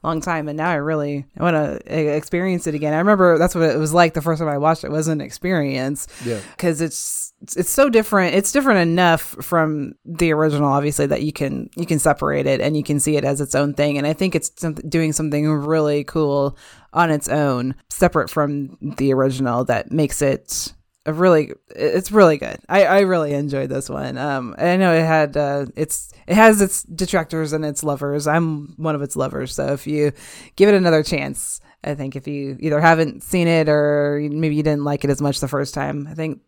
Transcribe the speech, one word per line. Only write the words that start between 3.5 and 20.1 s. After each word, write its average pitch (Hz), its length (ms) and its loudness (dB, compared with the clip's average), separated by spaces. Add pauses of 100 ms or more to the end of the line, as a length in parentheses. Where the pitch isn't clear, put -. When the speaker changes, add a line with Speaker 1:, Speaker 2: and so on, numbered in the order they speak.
Speaker 1:
what 165 160 2
it 127 80 0
was 156 160 -2
like 170 220 4
the 156 80 -2
first 160 160 -2
time 160 100 -2
I 143 80 -2
watched 156 260 0
it. 139 40 -8
It 143 60 -6
was 156 160 -2
an 151 120 -2
experience. 139 840 -4 (180)
Speaker 2:
Yeah. 113 140 -4 (180)
Speaker 1:
'Cause 165 240 0
it's, - 520 -8 (220)
it's 185 140 -2
so 277 180 4
different. 214 460 2
It's 196 180 0
different 262 280 2
enough 170 420 4 (200)
from 156 520 -2 (120)
the 165 280 0
original, 147 360 2
obviously, 143 360 0
that 143 160 0
you 151 100 -4
can, 139 440 -6
you 170 100 -4
can 156 140 0
separate 143 480 0
it 135 140 0
and 151 160 0
you 147 60 -2
can 147 160 -2
see 151 180 0
it 143 80 0
as 139 160 -2
its 139 120 -6
own 143 220 0
thing. 147 240 0
And 143 80 -2
I 156 60 0
think 185 200 -2
it's - 220 -2
some, 160 180 -6
doing 156 400 -2
something 147 380 -2
really 147 540 0
cool 143 520 -2 (360)
on 165 180 2
its 147 160 -2
own, 135 480 0 (140)
separate 175 400 0
from 143 520 -4
the 135 320 0
original, 131 520 0
that 117 260 -2
makes 147 320 0